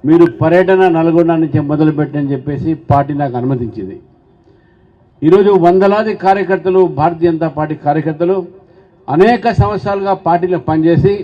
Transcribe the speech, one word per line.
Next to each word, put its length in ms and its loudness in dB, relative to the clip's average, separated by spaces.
మీరు 180 6
పర్యటన 560 2
నల్గొండ 360 2
నుంచే 180 0
మొదలుపెట్టని 600 -2
చెప్పేసి 380 -6
పార్టీ 320 0
నాకు 180 -4
అనుమతించింది. 560 -6
ఈరోజు 240 4
వందలాది 480 2
కార్యకర్తలు, 580 0
భారతీయ 320 0
జనతా 280 -2
పార్టీ 180 -4
కార్యకర్తలు 500 -2
అనేక 380 2
సంవత్సరాలుగా 520 -2
పార్టీలో 320 0
పనిచేసి 440 2